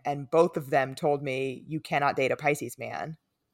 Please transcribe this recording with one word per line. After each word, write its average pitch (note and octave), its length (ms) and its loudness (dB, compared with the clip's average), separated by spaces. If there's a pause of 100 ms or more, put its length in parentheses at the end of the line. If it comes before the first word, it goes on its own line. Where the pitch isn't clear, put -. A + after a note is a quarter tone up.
and C#3+ 260 -4
both F3 280 4
of C3+ 100 -6
them C3+ 260 2
told C#3+ 280 0
me, C3 440 -4
"You D#3 140 -6
cannot C#3+ 360 0
date C3 140 2
a - 60 0
Pisces C#3+ 420 -2
man." A#2 380 -8 (380)